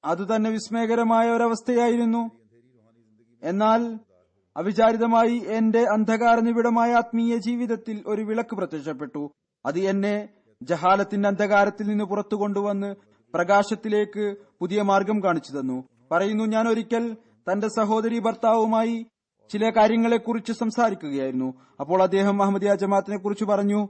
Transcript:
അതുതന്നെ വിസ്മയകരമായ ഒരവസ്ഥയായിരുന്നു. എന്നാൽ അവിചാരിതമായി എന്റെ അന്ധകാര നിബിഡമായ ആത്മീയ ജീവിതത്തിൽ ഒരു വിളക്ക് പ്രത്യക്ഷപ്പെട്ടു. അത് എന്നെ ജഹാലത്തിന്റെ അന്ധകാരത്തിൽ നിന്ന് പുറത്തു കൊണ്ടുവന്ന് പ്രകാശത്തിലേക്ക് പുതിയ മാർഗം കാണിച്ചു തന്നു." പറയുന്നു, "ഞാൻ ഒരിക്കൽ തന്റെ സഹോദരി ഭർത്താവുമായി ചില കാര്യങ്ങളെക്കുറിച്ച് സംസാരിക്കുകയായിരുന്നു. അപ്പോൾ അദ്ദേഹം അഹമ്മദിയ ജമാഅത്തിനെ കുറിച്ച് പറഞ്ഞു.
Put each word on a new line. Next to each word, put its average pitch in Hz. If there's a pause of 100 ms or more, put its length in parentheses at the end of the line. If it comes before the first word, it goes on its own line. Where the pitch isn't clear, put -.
അതുതന്നെ 202
വിസ്മയകരമായ 226
ഒരവസ്ഥയായിരുന്നു. 233 (1120)
എന്നാൽ 220 (580)
അവിചാരിതമായി 226
എന്റെ 220
അന്ധകാര 226
നിബിഡമായ 233
ആത്മീയ 233
ജീവിതത്തിൽ 226
ഒരു 214
വിളക്ക് 220
പ്രത്യക്ഷപ്പെട്ടു. 147 (360)
അത് 151
എന്നെ 196 (340)
ജഹാലത്തിന്റെ 196
അന്ധകാരത്തിൽ 202
നിന്ന് 208
പുറത്തു 202
കൊണ്ടുവന്ന് 202 (400)
പ്രകാശത്തിലേക്ക് 202 (240)
പുതിയ 185
മാർഗം 196
കാണിച്ചു 156
തന്നു." 127 (280)
പറയുന്നു, 214
"ഞാൻ 220
ഒരിക്കൽ 226 (360)
തന്റെ 208
സഹോദരി 220
ഭർത്താവുമായി 226 (440)
ചില 214
കാര്യങ്ങളെക്കുറിച്ച് 226
സംസാരിക്കുകയായിരുന്നു. 139 (260)
അപ്പോൾ 175
അദ്ദേഹം 196
അഹമ്മദിയ 196
ജമാഅത്തിനെ 196
കുറിച്ച് 202
പറഞ്ഞു. 202